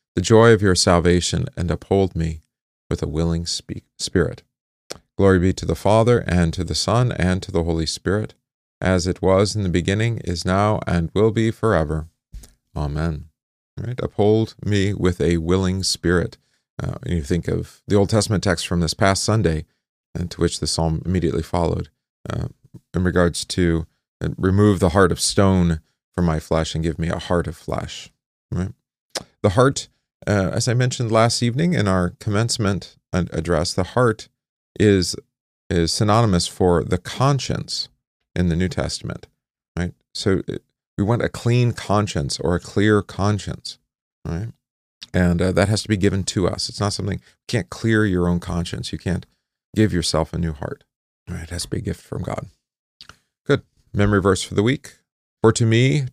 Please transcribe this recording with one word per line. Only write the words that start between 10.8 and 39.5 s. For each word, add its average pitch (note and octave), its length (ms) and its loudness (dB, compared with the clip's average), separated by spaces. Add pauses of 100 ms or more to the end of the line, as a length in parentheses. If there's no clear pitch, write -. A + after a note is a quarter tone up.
and E2+ 280 -2
will G#2+ 180 4
be A2+ 200 0
forever. D#2+ 560 0 (680)
Amen. D2+ 540 -4 (480)
Right? B2 240 -8
Uphold G#2+ 540 2 (100)
me G2+ 280 0
with F2+ 280 0
a E2+ 160 2
willing F#2 460 0
spirit. - 540 0 (440)
Uh, - 140 -6 (100)
you E2+ 160 -2
think E2 260 -2
of F2 400 -6
the G2 80 2
Old G2 140 4
Testament G#2 340 0
text F#2 220 0
from F2 140 0
this E2 160 0
past G2 280 2
Sunday, E2 420 0 (500)
and E2+ 160 -6
to - 100 -12
which E2+ 180 0
the D#2 80 -4
psalm D#2+ 380 -2
immediately E2 380 0
followed, E2+ 460 -2 (400)
uh, - 180 -6 (460)
in F2+ 100 0
regards F2+ 420 2
to, E2 400 0 (340)
uh, E2 180 -4
"Remove G2 420 4
the F#2+ 100 4
heart F2+ 220 4
of F2 100 -4
stone F2+ 600 2 (320)
from F2+ 120 0
my D#2+ 140 0
flesh D#2+ 340 -2
and D#2+ 100 -4
give E2 140 -4
me E2 120 -4
a F2 100 -4
heart E2+ 280 -2
of D#2 80 -8
flesh." - 560 -10 (400)
Right? F#2 220 -6 (680)
The G#2+ 80 2
heart, - 380 0 (360)
uh, G2 280 0
as - 140 -2
I A#2+ 60 0
mentioned B2 380 -2
last A2+ 320 2
evening C#3+ 300 0
in A2 140 0
our F#2 320 2
commencement G2+ 800 -2 (160)
ad-, F2 180 -2
address, D#2+ 420 -2
the F#2+ 100 -2
heart A#2+ 440 0 (520)
is, G2 360 4 (540)
is E2+ 220 2
synonymous G#2 560 2
for F2 360 2
the - 140 -2
conscience - 920 -4 (460)
in F3+ 140 2
the D#2+ 60 2
New F3+ 140 0
Testament, - 580 -6 (500)